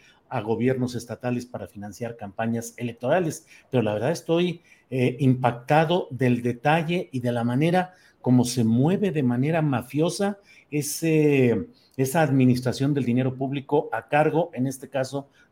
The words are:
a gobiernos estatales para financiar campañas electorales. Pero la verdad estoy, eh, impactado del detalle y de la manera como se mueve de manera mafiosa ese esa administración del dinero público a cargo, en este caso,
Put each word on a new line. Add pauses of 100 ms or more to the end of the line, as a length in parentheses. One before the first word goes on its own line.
(280)
a
gobiernos
estatales
para
financiar
campañas
electorales. (240)
Pero
la
verdad
estoy, (280)
eh,
impactado
del
detalle
y
de
la
manera (260)
como
se
mueve
de
manera
mafiosa (320)
ese (280)
esa
administración
del
dinero
público
a
cargo,
en
este
caso, (240)